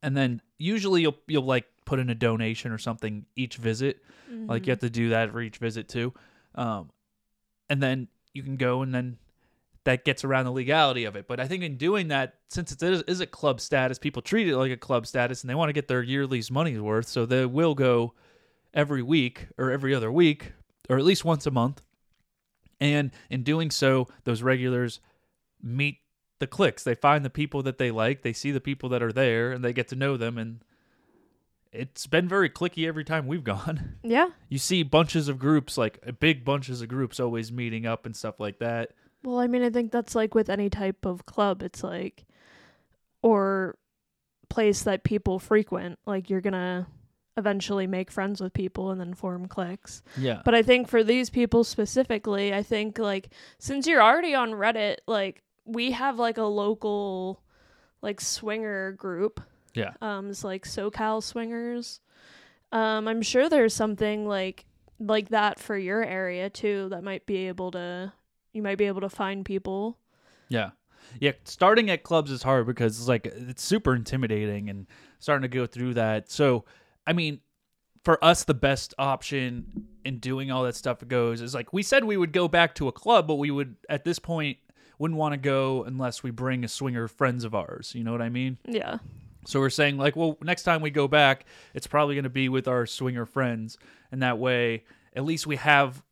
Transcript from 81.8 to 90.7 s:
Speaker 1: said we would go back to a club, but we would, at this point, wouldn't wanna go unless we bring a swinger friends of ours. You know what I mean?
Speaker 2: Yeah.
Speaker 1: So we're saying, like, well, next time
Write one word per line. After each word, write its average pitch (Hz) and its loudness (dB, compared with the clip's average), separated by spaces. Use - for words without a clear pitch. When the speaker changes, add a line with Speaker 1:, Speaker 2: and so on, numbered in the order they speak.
Speaker 1:
said 269 4
we 214 0
would 170 2
go 175 4
back 170 4
to 147 -2
a 120 -4
club, 220 4
but 156 2
we 147 0
would, 139 -4
at 147 -4
this 170 -2
point, 151 -4
wouldn't 160 -2
wanna 151 0
go 135 0
unless 127 -4
we 127 -4
bring 127 -2
a 117 -6
swinger 120 -4
friends 123 0
of 110 -6
ours. - -4
You 120 -6
know 113 -2
what 117 -2
I 117 -2
mean? 127 -4
Speaker 2:
Yeah. 226 -4
Speaker 1:
So - -2
we're 135 2
saying, 143 2
like, 139 2
well, 160 0
next 175 -4
time 160 2